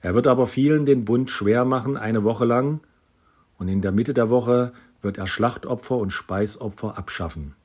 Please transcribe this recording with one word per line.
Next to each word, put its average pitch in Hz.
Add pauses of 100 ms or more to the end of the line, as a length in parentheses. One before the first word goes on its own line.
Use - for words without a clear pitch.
Er 87
wird 120
aber 127
vielen 147
den 131
Bund 123
schwer 110
machen, 131
eine 110
Woche 113
lang, 131 (760)
und 92
in 95
der 95
Mitte 117
der 117
Woche 123 (300)
wird 101
er 98
Schlachtopfer 120
und 101
Speisopfer 104
abschaffen. 78 (100)